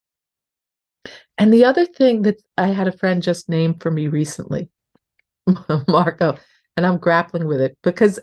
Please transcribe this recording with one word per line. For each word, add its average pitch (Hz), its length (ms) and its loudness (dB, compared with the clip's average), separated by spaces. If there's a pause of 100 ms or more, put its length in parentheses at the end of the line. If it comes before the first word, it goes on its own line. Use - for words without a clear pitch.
(1400)
And 214 160 4
the 233 120 6
other 262 200 2
thing 254 360 0
that 208 200 0 (160)
I 185 100 0
had 196 200 -2
a 180 100 -2
friend 185 240 -2
just 175 280 -6
name 165 260 0
for 165 160 -6
me 156 160 -4
recently, 151 640 -6 (800)
<laughs> 170 400 -2
Marco, 165 500 0 (400)
and 175 80 0
I'm 180 120 0
grappling 170 500 -2
with 143 140 -2
it, - 220 -2
because 196 400 0